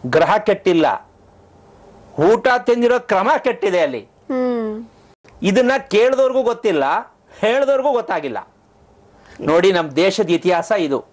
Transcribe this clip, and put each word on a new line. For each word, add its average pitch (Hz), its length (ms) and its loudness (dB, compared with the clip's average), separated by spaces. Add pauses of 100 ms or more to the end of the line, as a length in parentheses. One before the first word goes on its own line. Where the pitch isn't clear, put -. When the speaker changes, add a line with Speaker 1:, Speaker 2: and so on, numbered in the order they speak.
Speaker 1:
ಗ್ರಹ 160 300 2
ಕೆಟ್ಟಿಲ್ಲ, 175 720 0 (1080)
ಊಟ 214 300 2 (100)
ತಿಂದಿರೋ 240 400 0
ಕ್ರಮ 208 400 0
ಕೆಟ್ಟಿದೆ 359 420 -2
ಅಲ್ಲಿ. 269 200 -2
Speaker 2:
ಹ್ಮ್. 233 880 -6 (560)
Speaker 1:
ಇದನ್ನ 240 300 2 (160)
ಕೇಳ್ದವ್ರಿಗೂ 254 540 2
ಗೊತ್ತಿಲ್ಲ, 208 760 -2 (240)
ಹೇಳ್ದವ್ರಿಗೂ 269 520 0
ಗೊತ್ತಾಗಿಲ್ಲ. 151 560 -4 (920)
ನೋಡಿ 180 320 2
ನಮ್ 156 240 -2
ದೇಶದ 190 340 0
ಇತಿಹಾಸ 175 480 0
ಇದು. 139 340 -2